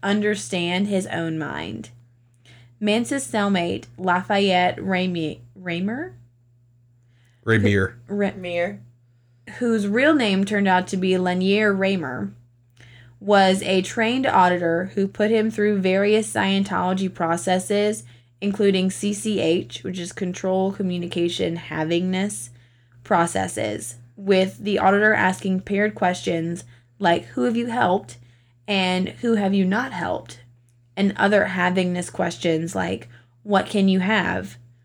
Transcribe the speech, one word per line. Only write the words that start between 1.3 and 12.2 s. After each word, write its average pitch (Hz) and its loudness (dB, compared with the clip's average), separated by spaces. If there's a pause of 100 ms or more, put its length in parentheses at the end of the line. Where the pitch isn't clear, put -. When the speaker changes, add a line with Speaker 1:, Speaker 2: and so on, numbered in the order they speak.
Speaker 1:
mind." 147 -8 (880)
Manson's 233 -2
cellmate, 202 0 (120)
Lafayette 185 2
Rami-, 180 -2 (140)
Raymer? 190 -6 (1300)
Speaker 2:
Ramier. 101 2 (120)
Speaker 1:
Ra- 202 -2
Speaker 3:
Ramier. 175 -4 (800)
Speaker 1:
Whose 226 2
real 254 4
name 202 2
turned 202 0
out 180 4
to 196 -6
be 185 2
Lanier 190 2
Raymer, 190 -2 (880)